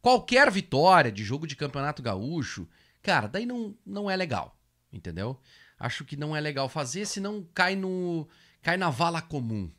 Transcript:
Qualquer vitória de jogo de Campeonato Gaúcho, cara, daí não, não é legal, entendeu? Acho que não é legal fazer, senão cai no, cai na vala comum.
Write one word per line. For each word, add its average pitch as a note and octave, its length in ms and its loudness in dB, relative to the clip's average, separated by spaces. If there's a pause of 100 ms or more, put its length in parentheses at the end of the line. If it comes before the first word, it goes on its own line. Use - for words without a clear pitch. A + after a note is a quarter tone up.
Qualquer B3 480 6
vitória E3 600 6
de G2+ 120 -8
jogo C#3 240 -4
de C#3 80 -8
Campeonato C#3+ 480 -6
Gaúcho, A2 640 -4 (320)
cara, D#3 260 0
daí G#3+ 200 -4
não, A3+ 360 -8
não G3+ 240 -6
é F#3+ 80 0
legal, C#3 400 -4 (380)
entendeu? F#2+ 480 -8 (380)
Acho A#2+ 260 -8
que C#3+ 100 -12
não D3 200 -6
é D3+ 40 -2
legal C#3 300 -4
fazer, D#3 380 -6
senão G3+ 360 -6 (120)
cai F#3 200 2
no, F3+ 520 -4 (340)
cai E3+ 160 0
na F3+ 140 0
vala E3 280 0
comum. A2+ 480 -4 (120)